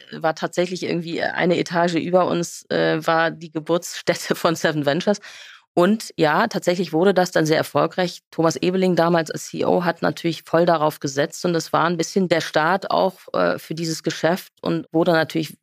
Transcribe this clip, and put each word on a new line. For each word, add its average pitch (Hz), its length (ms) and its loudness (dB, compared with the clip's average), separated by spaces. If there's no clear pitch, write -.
war 156 220 -2
tatsächlich 175 480 -4
irgendwie 165 400 -4
eine 170 340 0
Etage 175 380 0
über 175 320 2
uns, - 440 -4
äh, 165 360 0
war 165 240 2
die 160 220 -14
Geburtsstätte 165 840 -2
von 165 220 0
Seven 151 280 0
Ventures. 175 360 0
Und 196 400 2
ja, 165 320 2
tatsächlich 175 440 -2
wurde 180 220 4
das 180 160 2
dann 165 160 2
sehr 156 100 2
erfolgreich. 165 760 -2
Thomas 160 260 0
Ebeling 185 400 2
damals 165 340 2
als - 160 -8
C 156 140 -8
E - 40 0
O 180 200 2
hat 165 180 -2
natürlich 165 420 -2
voll 170 220 2
darauf 156 320 2
gesetzt 143 460 -4
und 180 100 0
es 160 180 -4
war 151 120 2
ein 175 120 0
bisschen 175 320 0
der 165 120 0
Start 165 500 0
auch, 185 240 2
äh, 175 260 0
für - 160 -10
dieses 160 280 -4
Geschäft - 580 -2
und 165 320 -4
wurde 175 200 2
natürlich 160 500 -2